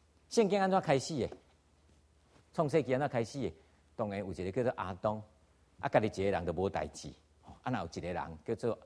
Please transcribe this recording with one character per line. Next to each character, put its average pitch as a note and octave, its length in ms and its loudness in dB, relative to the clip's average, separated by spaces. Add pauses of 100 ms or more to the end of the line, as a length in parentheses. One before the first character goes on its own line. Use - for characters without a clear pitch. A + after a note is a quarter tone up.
(280)
圣 G#3+ 220 4
经 G3+ 100 4
安 F#3+ 100 4
怎 F#3+ 120 4
开 C#3 180 4
始 D3+ 180 -6
的？ G2 120 0 (1200)
创 D#3 180 0
世 D3+ 140 4
纪 C3 100 0
安 B2+ 60 4
怎 C#3+ 80 0
开 A#2+ 160 0
始 - 160 -8
的？ F#2 140 -2 (420)
当 G#2+ 140 -2
然 G2 100 -4
有 F#2+ 140 -6
一 - 20 -14
个 F#2 160 -4
叫 B2 120 0
做 A2+ 140 0
亚 F#2+ 240 -4
当， G#2+ 220 0 (560)
啊， - 80 -2
家 B2 140 4
己 G#2 200 0
一 G2 40 2
个 G2+ 60 4
人 E2+ 140 0
就 E2+ 60 -2
无 F#2 180 0
代 D#2 180 -4
志。 D2 220 -14 (520)
啊， B2+ 100 -4
若 A2+ 80 -2
有 E2+ 60 -4
一 E2+ 160 -10
个 F2 100 -6
人 D#2+ 320 -6
叫 A2+ 100 -4
做 A2+ 320 -2